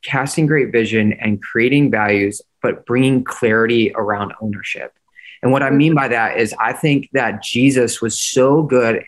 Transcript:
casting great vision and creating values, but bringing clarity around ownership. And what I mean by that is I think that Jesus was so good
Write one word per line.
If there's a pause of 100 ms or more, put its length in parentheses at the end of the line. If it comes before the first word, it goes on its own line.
casting
great
vision
and
creating
values, (200)
but
bringing
clarity
around
ownership. (480)
And
what
I
mean
by
that
is
I
think
that
Jesus
was
so
good